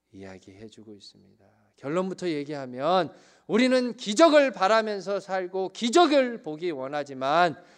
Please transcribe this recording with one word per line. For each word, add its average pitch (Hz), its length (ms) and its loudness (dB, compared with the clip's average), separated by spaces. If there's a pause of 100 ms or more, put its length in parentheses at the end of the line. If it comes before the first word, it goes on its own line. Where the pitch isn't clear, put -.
(120)
이야기해주고 98 840 -20
있습니다. 98 500 -20 (320)
결론부터 180 520 -6
얘기하면 143 840 -2 (340)
우리는 247 500 0
기적을 285 560 4
바라면서 202 680 0
살고 185 520 -6
기적을 254 720 2
보기 156 280 -8
원하지만 139 840 -2 (220)